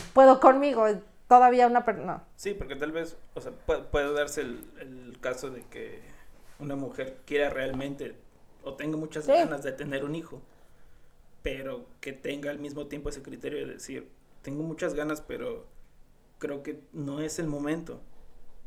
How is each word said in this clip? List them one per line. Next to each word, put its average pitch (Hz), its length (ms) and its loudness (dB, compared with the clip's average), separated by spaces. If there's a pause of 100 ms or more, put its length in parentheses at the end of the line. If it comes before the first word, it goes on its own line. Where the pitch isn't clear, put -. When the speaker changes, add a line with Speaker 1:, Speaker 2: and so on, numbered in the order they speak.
(120)
Speaker 1:
puedo 262 280 12
conmigo, 262 460 6 (400)
todavía 247 400 10
una 240 200 4
per-, 202 140 0
no. 175 200 -6 (160)
Speaker 2:
Sí, 202 160 -6
porque 139 240 -8
tal 151 160 -4
vez, 160 240 -6 (180)
o 160 60 -10
sea, 127 120 -12 (140)
pue-, 156 200 0
puede 147 260 0
darse 147 300 -2
el, 123 360 -8
el 127 440 -16
caso 127 280 -6
de 120 140 -12
que - 380 -14 (580)
una 143 160 -6
mujer 131 500 -8
quiera 143 240 2
realmente 135 680 -6 (460)
o 135 120 -10
tenga 151 220 -6
muchas 156 280 -8
Speaker 1:
Sí. 269 80 2
Speaker 2:
ganas 277 320 2
de 135 80 -6
tener 139 320 -6
un 143 100 -6
hijo, 165 260 -12 (1040)
pero 135 440 -8 (140)
que 135 120 -10
tenga 143 380 -8
al 147 80 -8
mismo 143 280 -10
tiempo 143 220 -8
ese 143 140 -10
criterio 139 440 -8
de 127 80 -12
decir, - 360 -14 (320)
tengo 143 200 -8
muchas 160 320 -4
ganas, 151 260 -4
pero 123 460 -10 (720)
creo 143 240 -8
que 147 180 -12 (120)
no 143 280 -6
es 156 180 -6
el 170 80 -2
momento, 151 540 -4 (680)